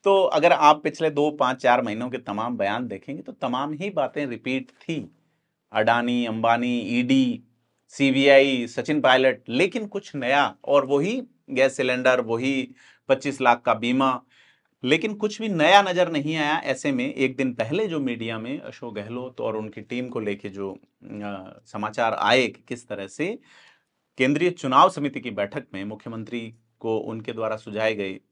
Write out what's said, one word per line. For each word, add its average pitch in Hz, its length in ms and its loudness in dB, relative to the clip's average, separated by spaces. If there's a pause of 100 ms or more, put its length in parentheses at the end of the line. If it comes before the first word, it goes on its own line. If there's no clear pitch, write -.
तो 196 200 6
अगर 165 280 4
आप 151 320 6
पिछले 156 260 0
दो, 147 220 2
पाँच, 131 300 -2
चार 127 200 4
महीनों 113 280 -4
के 123 80 -8
तमाम 113 400 -6
बयान 107 300 -2
देखेंगे 104 340 -12
तो 127 100 -16
तमाम 135 420 -4
ही 180 160 -8
बातें 147 360 -4
रिपीट 127 440 -6
थी, - 460 -10 (580)
अडानी, 120 520 2
अंबानी, 117 540 0
ईडी, 123 640 0 (460)
सीबीआई, 135 760 4
सचिन 131 340 -2
पायलट, 131 480 4
लेकिन 185 380 0
कुछ 196 280 -12
नया, 135 400 0 (100)
और 139 200 4
वही 170 380 0 (260)
गैस 131 280 2
सिलेंडर, 127 440 2
वही 127 540 -2 (340)
पच्चीस 135 320 0
लाख 120 200 4
का 117 120 0
बीमा, 127 480 0 (600)
लेकिन 160 300 0
कुछ 208 280 -6
भी 220 80 -4
नया 180 320 6
नजर 180 300 0
नहीं 151 240 -2
आया। 151 300 -2
ऐसे 139 260 -2
में 127 220 -4
एक 131 220 0
दिन 131 180 -2
पहले 143 340 -4
जो 165 120 -4
मीडिया 113 400 -6
में 123 220 -10
अशोक 113 340 -14
गहलोत 120 460 -10
और 113 140 -4
उनकी 110 260 -8
टीम 123 280 -8
को 123 100 -8
लेके 104 300 -6
जो, 95 300 -10 (240)
अ, 101 640 -12
समाचार 107 480 -2
आए 120 340 4
कि - 200 -12
किस - 200 -10
तरह 98 200 -10
से 185 320 -6 (800)
केंद्रीय 147 320 2
चुनाव 147 400 4
समिति 143 300 -6
की 120 120 -10
बैठक 104 320 -6 (100)
में 95 120 -10
मुख्यमंत्री 113 680 -10 (260)
को 113 180 -2
उनके 113 360 -8
द्वारा 110 220 -4
सुझाए 110 400 -2
गए 95 240 -6 (120)